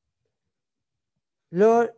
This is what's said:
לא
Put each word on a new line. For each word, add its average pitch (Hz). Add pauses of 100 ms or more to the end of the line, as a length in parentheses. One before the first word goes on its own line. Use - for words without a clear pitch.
(1500)
לא 220 (180)